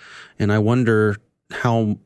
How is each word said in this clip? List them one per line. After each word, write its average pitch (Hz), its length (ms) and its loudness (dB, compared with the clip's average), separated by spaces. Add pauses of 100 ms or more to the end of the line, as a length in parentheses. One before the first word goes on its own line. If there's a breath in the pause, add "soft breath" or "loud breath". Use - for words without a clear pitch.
(400 loud breath)
and 104 140 0
I 107 60 2
wonder 107 580 2 (340)
how 113 540 -2